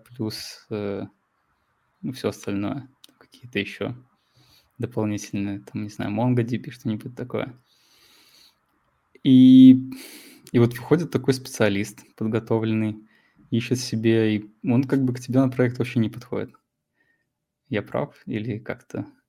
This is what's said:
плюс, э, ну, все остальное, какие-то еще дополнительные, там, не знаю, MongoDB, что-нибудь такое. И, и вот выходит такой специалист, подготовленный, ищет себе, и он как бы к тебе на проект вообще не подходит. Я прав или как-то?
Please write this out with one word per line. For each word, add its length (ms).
плюс, 680
э, 340
ну, 100
все 180
остальное, 580
какие-то 420
еще 340
дополнительные, 840
там, 240
не 60
знаю, 220
MongoDB, 600
что-нибудь 440
такое. 380
И, 560
и 60
вот 160
выходит 360
такой 240
специалист, 640
подготовленный, 800
ищет 300
себе, 560
и 140
он 200
как 200
бы 100
к 60
тебе 200
на 80
проект 300
вообще 220
не 100
подходит. 440
Я 120
прав 440
или 320
как-то? 480